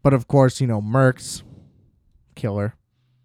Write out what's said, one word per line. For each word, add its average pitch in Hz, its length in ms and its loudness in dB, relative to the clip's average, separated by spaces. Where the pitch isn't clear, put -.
But 139 100 4
of 123 140 -2
course, 131 340 2
you 131 60 0
know, 110 140 -2
Mercs, 123 600 -2
killer. 101 400 -4